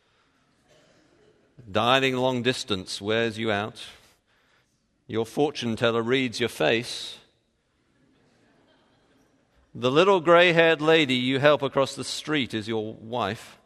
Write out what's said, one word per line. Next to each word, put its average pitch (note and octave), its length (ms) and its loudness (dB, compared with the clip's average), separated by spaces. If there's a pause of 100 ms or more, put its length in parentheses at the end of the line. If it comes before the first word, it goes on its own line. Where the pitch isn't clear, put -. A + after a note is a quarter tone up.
(1700)
Dialing B2+ 460 2
long B2+ 260 -2
distance G#2+ 580 -4
wears A2+ 380 -2
you A2+ 120 -4
out. G#2+ 320 -6 (1200)
Your A2 180 -4
fortune A#2+ 500 -4
teller A#2 280 0
reads B2+ 360 -2
your A#2 100 -2
face. - 680 -4 (2500)
The B2 180 -2
little F#3 280 6
grey-haired E3 640 4
lady D#3 340 4
you B2+ 240 0
help C#3+ 240 4
across C3+ 320 -2
the B2+ 80 -8
street D3 500 -6
is G#2+ 140 -6
your A2 260 -6
wife. A2+ 720 -6